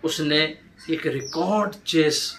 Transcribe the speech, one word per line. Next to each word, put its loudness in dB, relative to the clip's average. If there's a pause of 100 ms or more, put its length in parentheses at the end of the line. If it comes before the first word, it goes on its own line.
उसने 0 (520)
एक -2
रिकॉर्ड -2 (120)
चेस 4 (160)